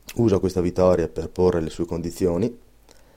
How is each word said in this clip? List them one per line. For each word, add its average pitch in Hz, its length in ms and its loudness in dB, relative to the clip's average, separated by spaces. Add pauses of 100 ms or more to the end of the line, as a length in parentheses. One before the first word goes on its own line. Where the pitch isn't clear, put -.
(160)
usa 101 240 2
questa 90 220 0
vittoria 87 480 2
per 80 200 -10
porre 90 300 2
le 78 100 -4
sue - 160 -6
condizioni 87 720 -4 (600)